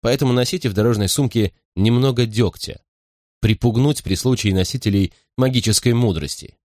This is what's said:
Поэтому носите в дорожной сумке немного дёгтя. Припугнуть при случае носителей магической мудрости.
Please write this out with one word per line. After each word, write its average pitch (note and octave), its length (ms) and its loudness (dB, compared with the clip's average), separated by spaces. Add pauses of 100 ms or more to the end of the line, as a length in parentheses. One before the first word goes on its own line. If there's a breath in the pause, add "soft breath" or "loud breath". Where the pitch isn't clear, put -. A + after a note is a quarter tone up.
Поэтому B2 320 0
носите B2 380 -2
в F#2+ 40 -6
дорожной G#2 340 0
сумке A2+ 460 -2 (200)
немного A#2+ 500 2
дёгтя. G#2+ 580 -4 (580)
Припугнуть A#2 640 0
при F#2+ 120 -2
случае G#2+ 400 0
носителей G2 580 0 (240 soft breath)
магической B2 560 2
мудрости. G#2 640 -2 (140)